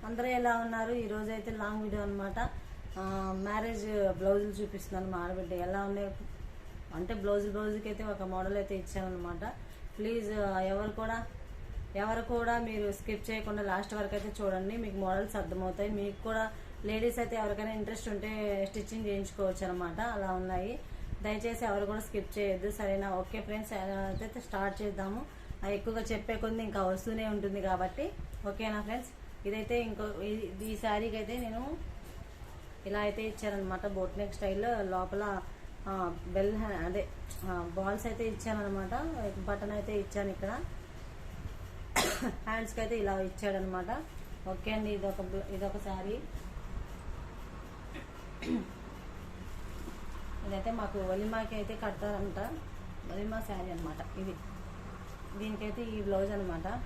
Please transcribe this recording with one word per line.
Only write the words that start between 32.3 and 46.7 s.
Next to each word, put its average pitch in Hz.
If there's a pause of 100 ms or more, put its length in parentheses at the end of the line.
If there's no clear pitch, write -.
ఇలా 202
అయితే 208
ఇచ్చానన్నమాట, 202
బోట్ 190
నెక్ 202
స్టైల్లో. 208
లోపల, 190 (460)
ఆ, 185 (100)
బెల్ 196
హ్యా-, 208
అదే, 180 (360)
ఆ, 175
బాల్స్ 196
అయితే 226
ఇచ్చానన్నమాట. 202 (440)
బటన్ 202
అయితే 208
ఇచ్చాను 202
ఇక్కడ. 196 (1700)
హ్యాండ్స్కి 220
అయితే 226
ఇలా 196
ఇచ్చాడనమాట. 190 (460)
ఓకే 190
అండి, 214
ఇదొక 196
బ్ల-, 190
ఇదొక 196
శారీ. 196 (4000)